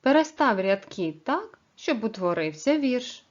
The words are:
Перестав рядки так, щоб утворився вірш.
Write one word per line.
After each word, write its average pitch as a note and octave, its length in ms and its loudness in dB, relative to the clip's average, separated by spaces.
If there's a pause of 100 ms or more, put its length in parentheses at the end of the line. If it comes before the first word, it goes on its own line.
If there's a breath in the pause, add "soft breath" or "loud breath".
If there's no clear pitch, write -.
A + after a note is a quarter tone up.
Перестав C#4+ 580 2
рядки F#3+ 540 -2 (120)
так, F#4 340 -6 (160)
щоб A#3+ 280 -4
утворився F3+ 760 0
вірш. B3 520 -2